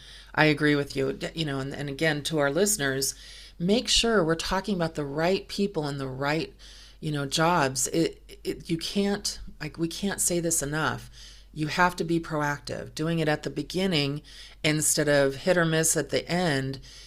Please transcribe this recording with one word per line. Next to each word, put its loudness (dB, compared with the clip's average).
I 6
agree 4
with -2
you, 0
d-, -8
you -2
know, -4
and, -6
and -6
again, 0
to -2
our 4
listeners, 0
make 2
sure 4
we're 2
talking -2
about -2
the -4
right 0
people -2
and -4
the -4
right, -2
you -4
know, -2
jobs. 2
It, -2
it, -6
you 0
can't, -2
like, -10
we 0
can't -4
say 2
this 0
enough. -2
You -4
have 2
to -2
be 2
proactive, -4
doing -2
it 2
at 2
the -4
beginning 0
instead 2
of 4
hit 2
or 4
miss 2
at -2
the 0
end. 0